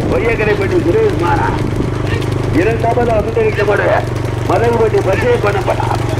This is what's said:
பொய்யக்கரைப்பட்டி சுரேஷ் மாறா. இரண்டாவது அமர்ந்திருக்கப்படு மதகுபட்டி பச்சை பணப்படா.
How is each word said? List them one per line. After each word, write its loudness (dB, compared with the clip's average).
பொய்யக்கரைப்பட்டி 0
சுரேஷ் 2
மாறா. 0
இரண்டாவது 2
அமர்ந்திருக்கப்படு 0
மதகுபட்டி 2
பச்சை 2
பணப்படா. -2